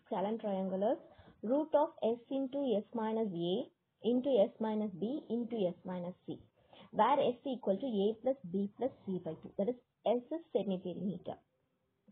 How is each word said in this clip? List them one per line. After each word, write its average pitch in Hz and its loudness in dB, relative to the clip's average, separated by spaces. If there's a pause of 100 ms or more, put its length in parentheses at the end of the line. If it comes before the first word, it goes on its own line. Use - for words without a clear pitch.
scalar 208 -2
triangle 190 0
is 339 -2 (440)
root 285 0
of 302 6 (160)
S 233 0 (120)
into 269 0
S 208 0 (100)
minus 220 -2
A 175 0 (380)
into 247 2 (160)
S 247 -2 (100)
minus 214 -2 (100)
B 247 -4
into 233 -4 (100)
S 180 0 (120)
minus 180 -6 (120)
C, 160 -8 (520)
where 247 4
S 247 2
equal 220 0
to 277 -4
A 214 2
plus 262 0 (160)
B 202 0
plus 247 -2 (160)
C 185 -4
by 160 -6 (100)
two. - -14
That - 0
is, 247 -2 (300)
S 240 2 (100)
is 330 -6
semi-perimeter. 185 -4 (720)